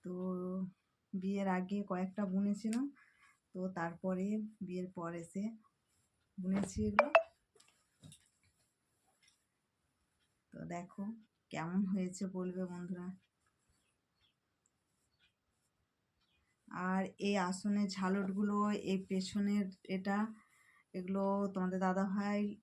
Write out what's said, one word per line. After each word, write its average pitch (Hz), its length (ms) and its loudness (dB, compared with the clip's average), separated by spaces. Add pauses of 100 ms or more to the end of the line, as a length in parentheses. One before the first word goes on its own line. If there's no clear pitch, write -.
তো 180 80 -8 (1000)
বিয়ের 196 340 0
আগে 185 300 0 (100)
কয়েকটা 185 380 0
বুনেছিলাম, 202 600 2 (680)
তো 185 40 -4 (160)
তারপরে 185 500 -2 (340)
বিয়ের 180 320 -4
পর 170 240 -6
এসে 170 280 -6 (960)
বুনেছি 196 440 0
এগুলো। 214 280 4 (3500)
তো - 120 -14
দেখো 175 380 -8 (480)
কেমন 165 340 0
হয়েছে 185 420 0
বলবে 185 380 -4
বন্ধুরা। 180 420 -8 (3750)
আর 190 160 2 (180)
এই 202 200 2
আসনের 202 500 2
ঝালটগুলো, 190 680 0 (280)
এই 190 220 2
পেছনের 202 600 0 (240)
এটা, 190 280 0 (760)
এগুলো 190 300 0 (280)
তোমাদের 185 280 0
দাদাভাই 196 600 2 (240)